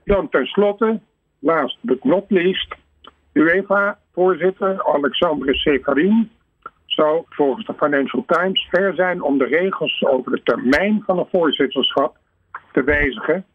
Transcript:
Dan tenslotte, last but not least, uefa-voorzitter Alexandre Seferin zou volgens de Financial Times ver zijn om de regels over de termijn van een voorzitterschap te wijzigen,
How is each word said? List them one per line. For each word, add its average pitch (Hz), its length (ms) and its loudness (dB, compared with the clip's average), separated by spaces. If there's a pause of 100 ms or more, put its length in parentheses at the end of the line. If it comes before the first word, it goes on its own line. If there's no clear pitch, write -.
Dan 190 240 0
tenslotte, 202 720 0 (380)
last 156 420 -2
but 127 240 -2
not 180 240 2
least, 185 460 0 (580)
uefa-voorzitter 185 1500 0 (100)
Alexandre 143 600 0
Seferin 156 760 2 (560)
zou 156 420 0
volgens 127 380 -2
de 139 80 -8
Financial 139 520 -2
Times 175 440 -2
ver 180 240 0
zijn 180 280 -2
om 139 160 0
de 123 60 2
regels 170 600 -2
over 131 280 0
de - 100 -4
termijn 156 640 0
van 180 120 0
een - 120 -4
voorzitterschap 139 840 0 (560)
te 180 100 2
wijzigen, 147 640 -2 (100)